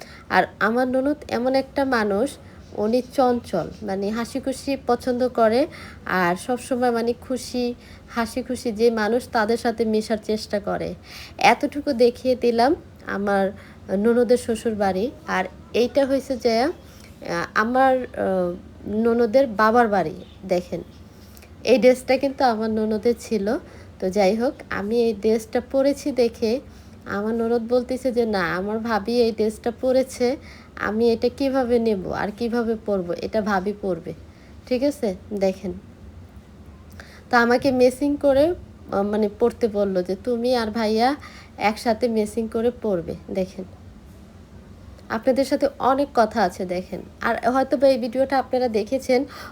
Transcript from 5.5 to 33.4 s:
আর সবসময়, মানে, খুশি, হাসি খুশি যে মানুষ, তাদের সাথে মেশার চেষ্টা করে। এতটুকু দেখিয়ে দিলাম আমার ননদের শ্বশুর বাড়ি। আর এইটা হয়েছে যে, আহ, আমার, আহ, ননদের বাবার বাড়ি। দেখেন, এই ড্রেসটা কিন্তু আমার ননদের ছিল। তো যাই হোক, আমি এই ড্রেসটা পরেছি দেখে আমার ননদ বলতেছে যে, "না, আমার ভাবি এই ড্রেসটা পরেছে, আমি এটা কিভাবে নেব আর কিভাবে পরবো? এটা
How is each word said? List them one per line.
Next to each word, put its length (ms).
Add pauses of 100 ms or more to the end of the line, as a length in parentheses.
আর 300
সবসময়, 540
মানে, 300
খুশি, 540 (340)
হাসি 340
খুশি 300
যে 180
মানুষ, 420
তাদের 240
সাথে 280
মেশার 400
চেষ্টা 360
করে। 340 (440)
এতটুকু 540
দেখিয়ে 440
দিলাম 400 (300)
আমার 440 (480)
ননদের 380
শ্বশুর 380
বাড়ি। 360 (160)
আর 180 (280)
এইটা 340
হয়েছে 300
যে, 260
আহ, 80 (840)
আমার, 420
আহ, 580 (320)
ননদের 600
বাবার 420
বাড়ি। 260 (340)
দেখেন, 320 (840)
এই 140
ড্রেসটা 380
কিন্তু 280
আমার 260
ননদের 500
ছিল। 360 (440)
তো 100
যাই 260
হোক, 180 (160)
আমি 320
এই 100
ড্রেসটা 480
পরেছি 520
দেখে 480 (460)
আমার 280
ননদ 340
বলতেছে 440
যে, 140
"না, 280
আমার 240
ভাবি 340
এই 200
ড্রেসটা 380
পরেছে, 680 (400)
আমি 340
এটা 180
কিভাবে 500
নেব 340
আর 160 (100)
কিভাবে 380 (100)
পরবো? 260 (100)
এটা 180